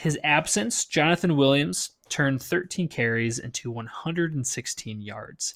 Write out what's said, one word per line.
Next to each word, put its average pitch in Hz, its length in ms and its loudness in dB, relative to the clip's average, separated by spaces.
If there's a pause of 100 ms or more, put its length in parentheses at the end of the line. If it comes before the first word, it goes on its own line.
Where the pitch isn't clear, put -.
his 151 220 0
absence, 160 640 0
Jonathan 165 520 4
Williams 143 540 4 (180)
turned 135 340 0
thirteen 180 460 -2
carries 117 500 0
into - 320 -8
one 117 160 -8
hundred 165 480 -2
and 131 120 -2
sixteen - 540 -8
yards. 104 560 -10